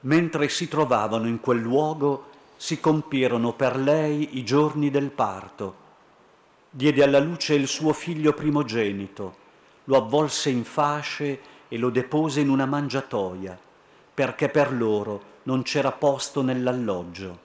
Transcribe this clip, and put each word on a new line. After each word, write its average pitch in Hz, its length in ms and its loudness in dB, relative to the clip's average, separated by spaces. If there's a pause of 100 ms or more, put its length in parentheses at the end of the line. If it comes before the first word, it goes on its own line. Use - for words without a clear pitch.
Mentre 151 480 2
si 165 200 -4
trovavano 113 600 2
in 117 100 -2
quel 120 200 2
luogo, 143 720 0 (260)
si - 240 -6
compirono 127 720 2
per 127 240 0
lei 147 640 0
i 127 40 -6
giorni 147 480 2
del 139 200 0
parto. 98 640 -6 (960)
Diede 139 320 2
alla 139 160 6
luce 156 340 0
il 139 160 2
suo 156 240 0
figlio 151 400 0
primogenito, 107 1040 -2 (480)
lo 135 140 4
avvolse 135 500 0
in 123 160 0
fasce 147 760 -2 (280)
e 120 80 -10
lo 120 140 0
depose 143 500 0
in 143 80 2
una 135 160 4
mangiatoia, 110 920 -4 (600)
perché 135 340 -2
per 139 240 2
loro 107 500 -2 (200)
non 131 180 -2
c'era 135 320 0
posto 143 480 -2
nell'alloggio. 104 1040 -4